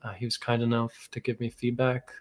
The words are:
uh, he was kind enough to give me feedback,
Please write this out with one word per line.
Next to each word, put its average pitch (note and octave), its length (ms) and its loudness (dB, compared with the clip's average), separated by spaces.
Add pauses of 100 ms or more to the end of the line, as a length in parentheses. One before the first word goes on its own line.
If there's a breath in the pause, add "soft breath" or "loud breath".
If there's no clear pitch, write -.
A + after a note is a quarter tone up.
uh, A2 120 -8
he A#2 120 -6
was A2+ 120 -4
kind A#2 240 2
enough A#2 500 0
to A#2+ 80 -6
give A#2 200 -2
me A#2 100 -2
feedback, B2+ 600 2 (100)